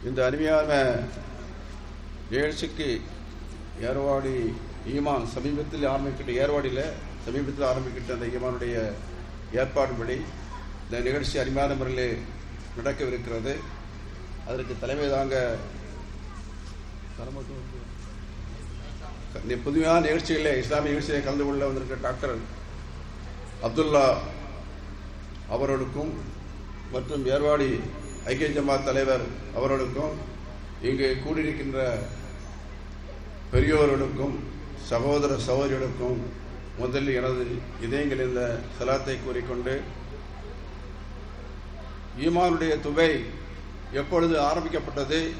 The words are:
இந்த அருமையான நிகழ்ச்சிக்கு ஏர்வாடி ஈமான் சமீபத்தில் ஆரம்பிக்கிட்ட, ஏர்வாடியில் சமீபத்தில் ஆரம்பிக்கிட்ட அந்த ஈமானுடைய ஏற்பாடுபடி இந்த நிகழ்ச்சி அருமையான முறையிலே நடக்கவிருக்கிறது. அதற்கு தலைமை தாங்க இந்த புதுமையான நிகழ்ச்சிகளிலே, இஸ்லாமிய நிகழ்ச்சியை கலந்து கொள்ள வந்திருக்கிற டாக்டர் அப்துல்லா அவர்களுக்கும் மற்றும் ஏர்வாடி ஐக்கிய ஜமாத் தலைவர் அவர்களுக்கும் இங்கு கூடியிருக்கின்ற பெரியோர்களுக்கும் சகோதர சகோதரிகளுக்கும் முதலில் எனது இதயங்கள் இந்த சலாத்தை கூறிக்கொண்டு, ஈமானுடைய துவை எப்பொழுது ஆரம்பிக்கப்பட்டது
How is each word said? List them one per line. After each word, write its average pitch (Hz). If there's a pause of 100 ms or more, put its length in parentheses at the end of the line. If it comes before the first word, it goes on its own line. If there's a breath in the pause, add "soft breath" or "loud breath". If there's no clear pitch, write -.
இந்த 131
அருமையான 156 (1600)
நிகழ்ச்சிக்கு 151 (1000)
ஏர்வாடி 135 (600)
ஈமான் 143
சமீபத்தில் 147
ஆரம்பிக்கிட்ட, 135 (120)
ஏர்வாடியில் 139 (400)
சமீபத்தில் 139
ஆரம்பிக்கிட்ட 127
அந்த 120
ஈமானுடைய 123 (880)
ஏற்பாடுபடி 127 (680)
இந்த 120
நிகழ்ச்சி 139
அருமையான 135
முறையிலே 127 (720)
நடக்கவிருக்கிறது. 123 (920)
அதற்கு 127
தலைமை 139
தாங்க 135 (4000)
இந்த 123
புதுமையான 160
நிகழ்ச்சிகளிலே, 156
இஸ்லாமிய 147
நிகழ்ச்சியை 143
கலந்து 143
கொள்ள 139
வந்திருக்கிற 131
டாக்டர் 127 (1300)
அப்துல்லா 147 (1500)
அவர்களுக்கும் 135 (800)
மற்றும் 127
ஏர்வாடி 143 (640)
ஐக்கிய 143
ஜமாத் 139
தலைவர் 131 (320)
அவர்களுக்கும் 135 (760)
இங்கு 135 (160)
கூடியிருக்கின்ற 151 (1700)
பெரியோர்களுக்கும் 139 (560)
சகோதர 139 (100)
சகோதரிகளுக்கும் 127 (600)
முதலில் 131
எனது 127 (400)
இதயங்கள் 131
இந்த 123 (340)
சலாத்தை 131
கூறிக்கொண்டு, 123 (2500)
ஈமானுடைய 165 (100)
துவை 156 (920)
எப்பொழுது 165 (120)
ஆரம்பிக்கப்பட்டது 156 (200)